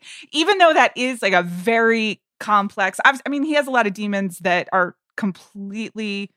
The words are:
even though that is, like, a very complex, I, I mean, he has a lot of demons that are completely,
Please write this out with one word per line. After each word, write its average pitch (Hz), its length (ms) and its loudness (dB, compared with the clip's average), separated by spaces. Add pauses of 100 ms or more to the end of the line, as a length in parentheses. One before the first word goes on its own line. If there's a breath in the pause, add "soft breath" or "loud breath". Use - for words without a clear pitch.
(320 loud breath)
even 339 260 2
though 339 160 6
that 262 220 4
is, 254 260 -4
like, 196 120 0
a 175 100 4
very 220 800 0 (180)
complex, 202 680 -2
I, 269 200 4
I 262 40 -8
mean, 285 140 -4
he 311 100 -2
has 294 140 0
a 262 40 -8
lot 233 160 2
of 196 60 -4
demons 196 460 -6
that 175 320 0
are 180 240 0 (220)
completely, 202 1200 -8